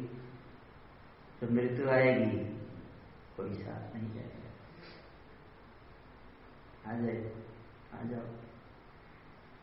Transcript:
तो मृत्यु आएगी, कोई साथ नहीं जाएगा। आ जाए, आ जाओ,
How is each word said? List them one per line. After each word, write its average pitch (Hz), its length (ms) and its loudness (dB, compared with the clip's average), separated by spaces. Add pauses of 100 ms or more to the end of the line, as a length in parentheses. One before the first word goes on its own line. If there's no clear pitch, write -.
(1400)
तो 120 100 2
मृत्यु 123 400 6
आएगी, 113 480 10 (1000)
कोई 98 180 -2
साथ 110 400 -4
नहीं 110 200 -2
जाएगा। - 300 -8 (2500)
आ - 20 -2
जाए, 117 520 2 (500)
आ 117 80 -6
जाओ, 117 340 -2 (1300)